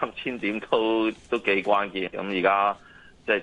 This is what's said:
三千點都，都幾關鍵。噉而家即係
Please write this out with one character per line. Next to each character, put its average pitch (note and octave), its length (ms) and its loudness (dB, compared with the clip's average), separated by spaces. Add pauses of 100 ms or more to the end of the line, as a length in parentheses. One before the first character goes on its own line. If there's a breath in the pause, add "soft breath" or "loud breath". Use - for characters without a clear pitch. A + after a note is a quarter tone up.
三 A#2 140 -4
千 B2+ 240 -6
點 G#2+ 200 -2
都， A2+ 520 2 (180)
都 A#2+ 80 0
幾 G2 240 0
關 G2+ 300 2
鍵。 F#2+ 180 -6
噉 F#2+ 300 -4
而 - 20 0
家 G2 340 2 (520 loud breath)
即 A2+ 40 0
係 G2 120 2